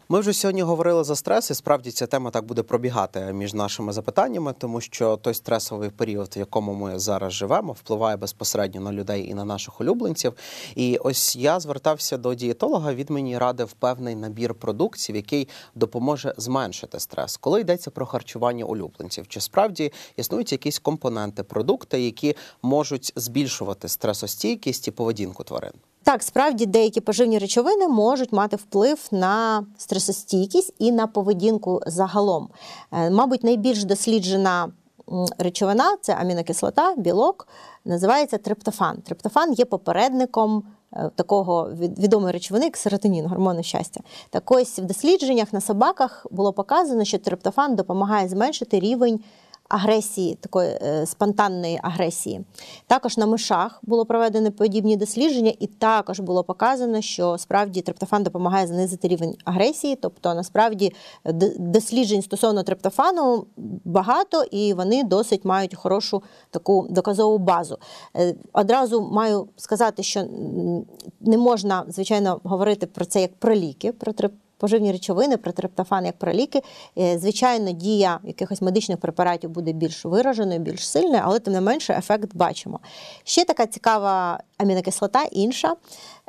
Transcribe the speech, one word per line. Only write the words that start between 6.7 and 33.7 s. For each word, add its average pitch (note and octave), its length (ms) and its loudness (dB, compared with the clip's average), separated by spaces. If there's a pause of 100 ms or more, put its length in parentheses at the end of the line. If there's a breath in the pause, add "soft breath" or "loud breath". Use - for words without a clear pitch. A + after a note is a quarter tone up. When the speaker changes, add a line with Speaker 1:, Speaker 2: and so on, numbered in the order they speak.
Speaker 1:
ми G2 240 -8
зараз F#2+ 340 -4
живемо, C#3 400 -2
впливає G#2+ 440 -4
безпосередньо G2+ 640 -6
на G2 120 -8
людей G2+ 380 -6
і G2+ 40 -8
на G2+ 100 -8
наших G2+ 360 -10
улюбленців. E3 520 -2 (420 loud breath)
І B2 220 0
ось - 400 -2
я D3 240 0
звертався D3 560 -4
до B2 180 -2
дієтолога, C#3+ 600 -2
він C#3 140 -8
мені C3+ 300 -4
радив B2 340 -2
певний B2 420 -4
набір A2 400 -6
продуктів, A2 640 -4
який C3+ 320 -4 (260 loud breath)
допоможе B2 600 -2
зменшити A#2 640 -6
стрес. - 360 -8
Коли F#3 240 0
йдеться F3 300 -2
про C3+ 160 -8
харчування A#2+ 580 -4
улюбленців, F2+ 640 -10
чи - 120 -10
справді F3+ 520 -2 (240 loud breath)
існують F#3+ 360 -4
якісь D3 260 -4
компоненти, A2 640 -4
продукти, B2+ 580 -2
які C3+ 360 -2 (260 loud breath)
можуть C#3+ 540 0
збільшувати A#2 720 -4
стресостійкість B2 1000 -4
і - 20 -6
поведінку G#2 540 -6
тварин? - 280 -8 (300)
Speaker 2:
Так, C4+ 200 2
справді B3+ 440 0
деякі G#3+ 340 2
поживні A3+ 380 2
речовини D4+ 500 2
можуть B3 440 2
мати G#3 240 0
вплив A#3 420 2 (120)
на G#3 560 0 (120)
стресостійкість G3 1000 0
і A3+ 140 4
на A3 140 2
поведінку G#3 800 0
загалом. F#3+ 600 0 (440 loud breath)
Е, E3+ 180 0
мабуть, A#3+ 340 4
найбільш A3+ 400 2